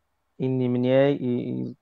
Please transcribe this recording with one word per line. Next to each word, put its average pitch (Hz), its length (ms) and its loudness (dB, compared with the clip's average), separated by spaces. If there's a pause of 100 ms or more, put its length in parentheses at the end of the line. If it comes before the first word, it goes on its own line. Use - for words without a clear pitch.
(380)
inni 131 320 0
mniej 131 540 2
i, 127 360 -4
i 123 220 -8